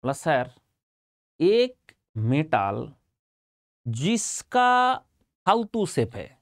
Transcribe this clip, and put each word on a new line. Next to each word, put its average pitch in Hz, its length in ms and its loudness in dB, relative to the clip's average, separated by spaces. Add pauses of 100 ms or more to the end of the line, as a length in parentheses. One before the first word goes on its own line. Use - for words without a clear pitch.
बोला 131 80 -2
सर 127 380 -2 (880)
एक 233 520 2 (240)
मेटल 120 760 -2 (960)
जिसका 247 1040 0 (520)
फालतू 214 400 0
शेप 120 280 -2
है - 260 -14